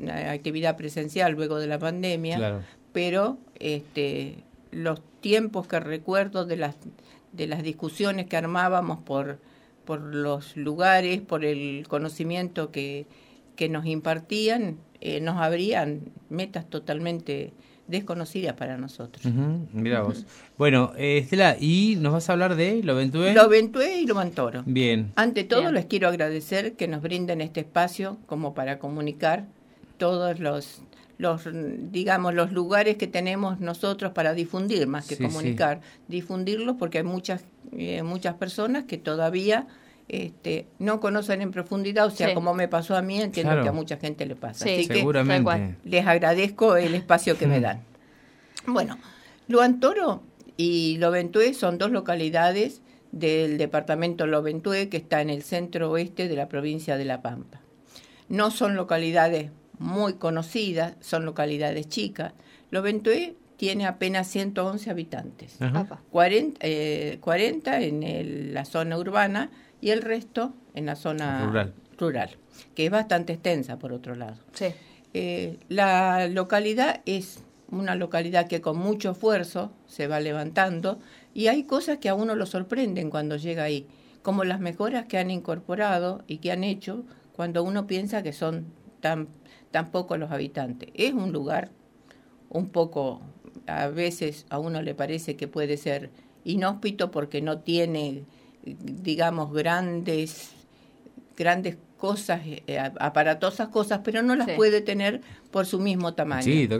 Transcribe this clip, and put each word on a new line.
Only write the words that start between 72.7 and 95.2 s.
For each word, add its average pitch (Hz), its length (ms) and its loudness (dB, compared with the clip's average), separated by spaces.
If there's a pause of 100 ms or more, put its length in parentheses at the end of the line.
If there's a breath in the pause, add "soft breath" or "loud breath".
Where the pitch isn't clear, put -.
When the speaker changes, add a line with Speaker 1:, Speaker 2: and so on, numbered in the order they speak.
Speaker 1:
que 160 120 2
es 175 40 0
bastante 180 440 0
extensa, 143 440 -2
por 127 140 -10
otro 123 220 -10
lado. 110 220 -12 (180)
Speaker 3:
Sí. 196 120 -4 (480 loud breath)
Speaker 1:
Eh, 180 440 -4 (100)
la 185 600 4
localidad 208 760 2
es 185 360 -6 (300)
una 185 240 -2
localidad 170 540 0
que 165 120 -2
con 160 180 -2
mucho 208 340 0
esfuerzo 202 600 0 (140)
se - 200 -6
va 151 140 0
levantando 165 800 0 (360 loud breath)
y 220 120 0
hay 269 180 4
cosas 294 340 0
que 214 120 -2
a 190 40 2
uno 220 220 0
lo 190 100 -2
sorprenden 185 640 -2
cuando 151 260 -2
llega 160 280 -4
ahí, 147 220 -2 (360 soft breath)
como 196 220 0
las 185 160 0
mejoras 214 460 -2
que 190 120 -2
han 185 120 0
incorporado 180 960 -2
y 156 120 -10
que 175 140 -4
han 180 120 -2
hecho 202 400 -6 (300 loud breath)
cuando 170 280 -2
uno 202 240 -2
piensa 202 360 -2
que 151 120 -6
son 165 320 -4 (340)
tan, 156 280 -2 (420 soft breath)
tan 165 200 -2
pocos 180 280 -2
los 156 120 -6
habitantes. 139 640 -6
Es 254 200 0
un 190 180 -2
lugar 156 380 -4 (800 soft breath)
un 175 180 -2
poco, 160 540 -2 (440)
a - 220 -2
veces 165 600 -4
a 143 80 -6
uno 160 240 -4
le 151 120 -6
parece 151 420 -6